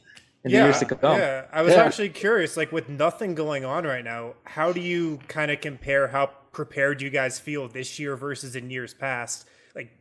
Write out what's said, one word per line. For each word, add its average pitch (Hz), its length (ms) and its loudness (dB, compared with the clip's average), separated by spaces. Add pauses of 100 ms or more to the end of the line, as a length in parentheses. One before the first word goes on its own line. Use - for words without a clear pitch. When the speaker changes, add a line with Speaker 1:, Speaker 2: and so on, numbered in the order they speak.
(440)
Speaker 1:
in 131 60 -2
Speaker 2:
Yeah, 131 120 8
Speaker 1:
the - 60 10
years 139 100 4
to 127 80 2
come. 135 320 2
Speaker 2:
yeah. 135 340 0
I 156 80 0
was 175 140 8
Speaker 1:
Yeah. 220 100 10
Speaker 2:
actually 208 240 0
curious, 196 480 0
like, 156 160 -4
with 160 160 -4
nothing 165 460 -2
going 151 320 -4
on 160 180 -4
right 127 180 -4
now, 117 300 -8 (120)
how 165 280 -2
do 180 80 -2
you 175 380 -2 (100)
kinda 147 300 -2
compare 139 500 0
how 139 220 2 (220)
prepared 143 500 -2
you 139 80 -8
guys 131 280 -2
feel 143 300 -8
this 127 300 -12
year 143 180 -6
versus 131 400 -10
in 127 140 -10
years 127 240 -10
past? 127 520 -8 (300)
Like, 120 140 -14 (100)